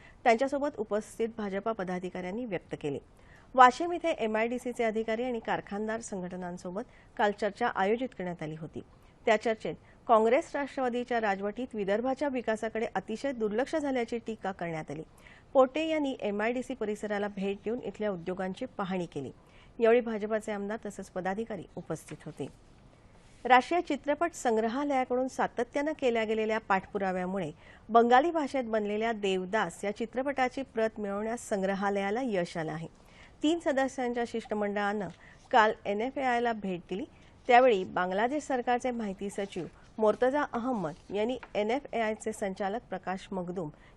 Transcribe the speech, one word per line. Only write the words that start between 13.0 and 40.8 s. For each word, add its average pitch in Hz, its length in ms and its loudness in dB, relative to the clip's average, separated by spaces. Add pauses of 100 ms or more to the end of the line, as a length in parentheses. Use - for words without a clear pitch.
दुर्लक्ष 226 440 -2
झाल्याची 262 420 -2
टीका 214 340 -6
करण्यात 165 400 -6
आली. 156 120 -8 (500)
पोटे 277 340 4
यांनी 302 320 0
एमआयडीसी 220 540 -2
परिसराला 208 540 -4
भेट 202 380 -4
देऊन 233 140 -4
इथल्या 208 320 -4
उद्योगांची 185 540 -6
पाहणी 185 400 -4
केली. 139 260 -8 (480)
यावेळी 233 220 8
भाजपाचे 220 500 -4
आमदार 202 340 -4
तसंच 196 240 -10
पदाधिकारी 190 540 -6 (120)
उपस्थित 160 500 -8
होते. 151 220 -8 (960)
राष्ट्रीय 254 360 8
चित्रपट 330 520 0
संग्रहालयाकडून 254 920 0
सातत्यानं 254 720 -2
केल्या 233 240 2
गेलेल्या 220 360 0
पाठपुराव्यामुळे 190 920 -2 (380)
बंगाली 240 420 8
भाषेत 285 320 0
बनलेल्या 214 480 0
देवदास 190 720 -2
या 208 140 -4
चित्रपटाची 262 640 -2
प्रत 226 380 -2
मिळवण्यास 208 500 -4
संग्रहालयाला 196 720 0
यश 180 340 -2
आलं 156 140 -2
आहे. 160 160 -8 (560)
तीन 330 160 4
सदस्यांच्या 254 680 0
शिष्टमंडळानं 208 800 -2 (440)
काल 220 200 8 (140)
एनएफएआयला 240 680 0
भेट 196 260 -6 (100)
दिली. 208 160 -6 (420)
त्यावेळी 240 360 8
बांगलादेश 214 600 0
सरकारचे 247 480 0
माहिती 202 380 -4
सचिव 196 360 -6 (320)
मोर्तजा 247 460 4 (100)
अहमद 226 400 -2 (200)